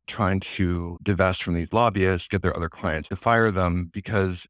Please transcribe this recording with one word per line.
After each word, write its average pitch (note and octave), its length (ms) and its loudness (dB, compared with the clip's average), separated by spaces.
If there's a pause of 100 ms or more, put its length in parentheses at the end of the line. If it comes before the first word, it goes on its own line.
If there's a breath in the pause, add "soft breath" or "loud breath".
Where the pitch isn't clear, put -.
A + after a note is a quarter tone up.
trying F#2+ 320 0
to F2 640 -2
divest F#2 400 2
from F2 100 0
these E2+ 180 -2
lobbyists, F#2+ 560 2
get G2 140 -2
their F2+ 140 0
other E2 140 -4
clients D#2 400 -4
to G2 60 -6
fire A2+ 360 2
them, F2+ 420 0
because G2 560 -2